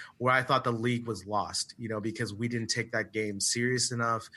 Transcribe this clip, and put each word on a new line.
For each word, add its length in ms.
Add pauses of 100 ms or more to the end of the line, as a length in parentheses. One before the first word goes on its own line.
(160)
where 160
I 100
thought 220
the 80
league 340
was 200
lost, 500
you 140
know, 100
because 320
we 160
didn't 200
take 240
that 200
game 260
serious 540
enough. 440